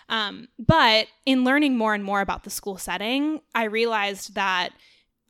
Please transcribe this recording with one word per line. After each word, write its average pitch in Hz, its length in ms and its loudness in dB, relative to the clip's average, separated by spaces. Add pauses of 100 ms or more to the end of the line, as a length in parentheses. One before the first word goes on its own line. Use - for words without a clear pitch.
Um, 208 400 -6 (100)
but 233 500 6 (180)
in 262 180 2
learning 269 320 4
more 220 180 0
and 202 80 -4
more 196 200 -2
about 185 220 -6
the 202 60 -14
school 190 280 -10
setting, 247 640 -4 (140)
I 233 100 -2
realized 208 720 -2
that 190 360 -2 (600)